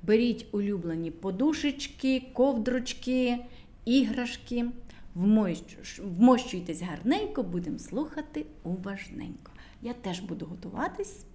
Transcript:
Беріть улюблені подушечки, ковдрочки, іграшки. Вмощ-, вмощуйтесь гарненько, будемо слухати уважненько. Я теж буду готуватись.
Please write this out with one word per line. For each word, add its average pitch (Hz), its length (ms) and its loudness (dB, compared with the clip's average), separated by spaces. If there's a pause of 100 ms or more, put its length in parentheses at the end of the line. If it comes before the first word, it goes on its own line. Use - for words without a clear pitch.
Беріть 226 480 4
улюблені 170 600 -2
подушечки, 262 1120 0 (100)
ковдрочки, 247 1120 2 (400)
іграшки. 240 800 2 (500)
Вмощ-, 196 880 2
вмощуйтесь 185 800 4
гарненько, 233 640 0
будемо 175 360 -4
слухати 302 640 -6 (180)
уважненько. 185 880 -8 (300)
Я 233 120 -8
теж 180 260 -6
буду 180 260 -6
готуватись. 220 880 -6